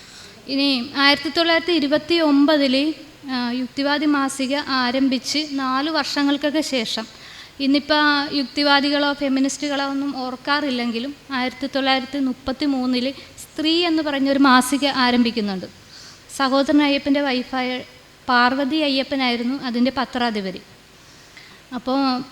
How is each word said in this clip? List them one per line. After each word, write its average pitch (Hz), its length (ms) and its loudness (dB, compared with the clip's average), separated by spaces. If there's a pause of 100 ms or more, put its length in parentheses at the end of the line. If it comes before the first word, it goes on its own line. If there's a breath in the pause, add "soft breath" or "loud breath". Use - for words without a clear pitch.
(480 loud breath)
ഇനി 269 480 0
ആയിരത്തി 285 400 2
തൊള്ളായിരത്തി 330 360 2
ഇരുപത്തി 302 420 2
ഒമ്പതിൽ, 294 800 4 (360)
ആ, 247 200 -4
യുക്തിവാദി 277 540 -2
മാസിക 269 520 0 (120)
ആരംഭിച്ച് 262 840 0
നാല് 269 400 -2
വർഷങ്ങൾക്കൊക്കെ 285 720 0
ശേഷം, 226 460 -4 (540 loud breath)
ഇന്നിപ്പോൾ 294 720 2
യുക്തിവാദികളോ 285 800 2
ഫെമിനിസ്റ്റുകളോ 277 720 -2
ഒന്നും 277 300 -4
ഓർക്കാറില്ലെങ്കിലും 254 1000 -2 (160)
ആയിരത്തി 254 460 -4
തൊള്ളായിരത്തി 262 420 0
മുപ്പത്തി 262 460 -4
മൂന്നിൽ 254 500 0 (240 loud breath)
സ്ത്രീ 330 480 -2
എന്ന് 320 160 2
പറഞ്ഞൊരു 277 360 0
മാസിക 262 480 4
ആരംഭിക്കുന്നുണ്ട്. 233 800 0 (680 loud breath)
സഹോദരൻ 277 460 2
അയ്യപ്പൻ്റെ 285 380 2
വൈഫായ 254 600 -2 (480)
പാർവതി 262 480 2
അയ്യപ്പനായിരുന്നു 269 880 -2
അതിൻ്റെ 247 320 0
പത്രാധിപരി. 226 640 -4 (1120 loud breath)
അപ്പോൾ, 262 580 -2